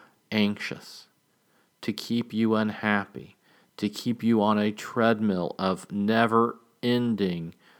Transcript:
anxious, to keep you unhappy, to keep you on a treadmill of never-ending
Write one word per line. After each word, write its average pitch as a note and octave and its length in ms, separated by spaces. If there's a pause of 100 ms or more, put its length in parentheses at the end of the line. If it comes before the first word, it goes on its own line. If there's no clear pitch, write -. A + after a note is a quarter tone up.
(320)
anxious, - 760 (760)
to A2 100
keep A#2 400
you A2 220
unhappy, G#2+ 840 (400)
to G#2 140
keep A#2 320
you A2+ 180
on G#2+ 180
a G#2+ 140
treadmill G#2+ 840
of F#2+ 340
never-ending A2+ 1600 (260)